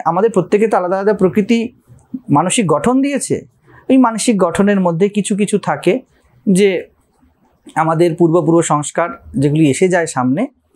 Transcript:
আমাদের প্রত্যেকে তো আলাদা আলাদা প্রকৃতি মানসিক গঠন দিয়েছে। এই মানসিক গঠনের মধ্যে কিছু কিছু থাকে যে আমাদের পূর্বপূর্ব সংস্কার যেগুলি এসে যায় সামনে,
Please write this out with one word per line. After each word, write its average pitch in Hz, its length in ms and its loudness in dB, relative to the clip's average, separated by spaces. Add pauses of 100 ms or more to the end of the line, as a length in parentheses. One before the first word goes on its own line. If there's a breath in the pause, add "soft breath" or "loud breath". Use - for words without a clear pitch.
আমাদের 190 260 0
প্রত্যেকে 208 360 0
তো 214 100 0
আলাদা 180 180 -2
আলাদা 202 180 0
প্রকৃতি 208 600 0 (560)
মানসিক 175 380 0
গঠন 185 340 0
দিয়েছে। 277 440 -4 (420 soft breath)
এই 254 100 4
মানসিক 226 400 2
গঠনের 196 420 2
মধ্যে 185 300 0
কিছু 202 260 -2
কিছু 196 240 0
থাকে 175 400 -2 (500)
যে 190 400 2 (840)
আমাদের 160 400 0
পূর্বপূর্ব 170 460 2
সংস্কার 160 480 -2 (280)
যেগুলি 147 320 2
এসে 185 180 0
যায় 175 200 0
সামনে, 139 400 -2 (280)